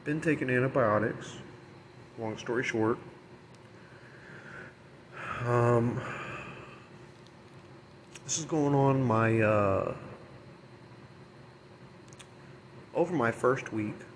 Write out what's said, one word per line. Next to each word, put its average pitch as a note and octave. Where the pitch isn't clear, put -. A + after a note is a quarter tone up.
been D3+
taking D3
antibiotics, B2
long A2
story A#2+
short. A2+
Um, A#2+
this -
is D#3+
going C#3+
on C3+
my, A2+
uh, G#2
over E3+
my A#2+
first B2+
week. G#2+